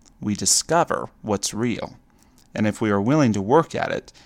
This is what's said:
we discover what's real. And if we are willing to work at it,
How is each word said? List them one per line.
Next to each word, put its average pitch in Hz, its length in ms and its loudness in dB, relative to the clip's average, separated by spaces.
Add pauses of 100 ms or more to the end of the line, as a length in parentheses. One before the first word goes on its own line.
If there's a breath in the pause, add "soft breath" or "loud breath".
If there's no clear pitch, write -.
(200)
we 104 140 -2
discover - 760 0 (120)
what's 104 320 -4
real. 113 400 -4 (600 soft breath)
And 107 120 0
if 104 140 -2
we 110 100 2
are 101 100 2
willing 127 340 4
to 101 80 -2
work 139 320 2
at - 180 -4
it, - 200 -8 (140 soft breath)